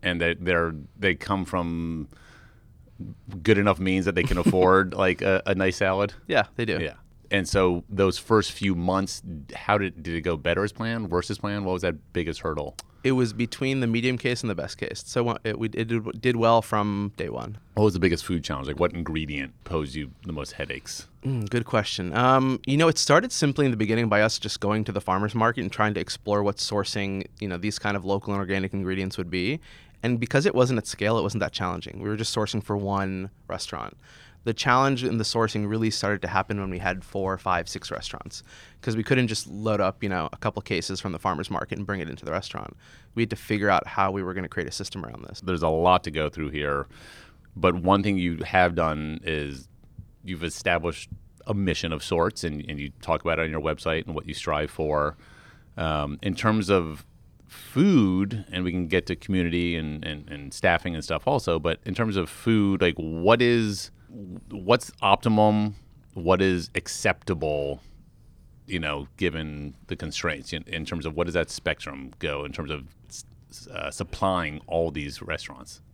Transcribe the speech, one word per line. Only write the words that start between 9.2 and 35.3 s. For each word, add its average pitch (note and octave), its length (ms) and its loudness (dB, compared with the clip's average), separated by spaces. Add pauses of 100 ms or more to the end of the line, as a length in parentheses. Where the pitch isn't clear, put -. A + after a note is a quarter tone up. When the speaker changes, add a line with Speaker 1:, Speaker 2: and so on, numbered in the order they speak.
Speaker 1:
how - 240 2
did, F#2 240 -4
did E2 120 -6
it E2+ 60 -2
go E2 160 0
better E2+ 260 0
as G#2 100 -2
planned, A2+ 380 -6
worse F2 200 0
as G2+ 80 -4
planned? G#2 260 -4
What F#2 80 0
was F#2 100 -2
that E2+ 300 -4
biggest D#2+ 280 -4
hurdle? D2+ 360 -4 (260)
Speaker 2:
It C3 100 4
was B2+ 200 2
between C3 480 -2
the B2 60 0
medium A#2 300 2
case B2 260 -2
and A#2+ 60 -2
the G#2 60 0
best - 240 -8
case. - 260 -6
So A#2+ 200 -2
wa-, A#2+ 180 -2
it, G#2+ 160 -2
we, A2+ 120 -2
it A2+ 180 -2
did, A2+ 320 -4
did B2 160 2
well A2+ 260 8
from G2+ 540 0
day F2 140 -4
one. D#2+ 280 -8 (160)
Speaker 1:
What G#2+ 100 4
was G2+ 100 6
the F2+ 60 0
biggest E2 240 4
food E2+ 200 -2
challenge? C2+ 240 -4
Like, C#2+ 100 -6
what F2 140 4
ingredient D#2 600 -4 (120)
posed D2+ 300 -2
you C#2+ 160 -6 (140)
the E2+ 80 -8
most D2 200 -8
headaches? - 560 -8 (160)
Speaker 2:
Mm, A#2 260 -2
good A#2+ 140 0
question. G2 520 -2
Um, C3 500 4
you C3+ 100 2
know, E3 120 6
it D#3 100 2
started D3 340 4
simply C#3+ 320 2
in C3 80 2
the A2+ 40 -2
beginning A2 320 2
by G#2 140 6
us A2 160 2
just - 220 -6
going G#2+ 240 0
to G#2 80 -6
the G2 80 -2
farmer's F#2+ 340 0
market A2+ 280 2
and F#2 100 -4
trying G#2+ 220 2
to F#2+ 60 -2
explore G#2 420 -2
what G2+ 160 0
sourcing, G2 680 -4 (140)
you G#2 80 -4
know, F2+ 80 -4
these G2 240 -4
kind G2+ 160 -2
of F#2 80 -4
local G2 280 -2
and G2+ 80 0
organic F#2+ 320 -2
ingredients F#2+ 460 -4
would F2 120 -6
be. F#2 280 -2 (440)
And A#2+ 180 2
because C#3 260 2
it - 80 2
wasn't B2+ 240 4
at - 80 -6
scale, A2 320 0
it G2+ 40 0
wasn't G2+ 180 -2
that E2+ 120 -2
challenging. - 480 -6
We G2 100 -4
were G#2+ 60 -2
just A2 200 -4
sourcing G#2+ 260 -2
for G#2 140 -2
one G2 540 -2 (180)
restaurant. C#2+ 480 -8 (480)
The A#2 80 0
challenge C3 500 4
in A#2 140 0
the A2 80 0
sourcing G#2+ 420 0